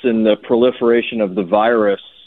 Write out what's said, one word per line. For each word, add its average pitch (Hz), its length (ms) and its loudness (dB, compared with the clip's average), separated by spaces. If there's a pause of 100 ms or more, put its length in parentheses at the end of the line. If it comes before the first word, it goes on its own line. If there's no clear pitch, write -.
in 113 200 0
the 107 120 2
proliferation 120 840 0
of 95 140 -2
the 104 80 -2
virus, 104 580 0 (260)